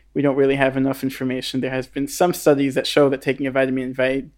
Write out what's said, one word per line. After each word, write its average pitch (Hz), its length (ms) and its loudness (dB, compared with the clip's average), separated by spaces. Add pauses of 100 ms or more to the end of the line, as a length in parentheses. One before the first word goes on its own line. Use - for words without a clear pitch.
(140)
we - 80 0
don't 139 140 2
really 139 200 4
have 135 220 2
enough 135 260 -2
information. 131 560 -4
There 127 100 -4
has 131 160 -4
been 139 220 -6
some 180 260 0
studies 139 420 2
that 135 120 -2
show 143 220 4
that 131 120 -2
taking 139 240 -2
a 131 60 -2
vitamin 131 420 0
vi-, 131 320 0 (120)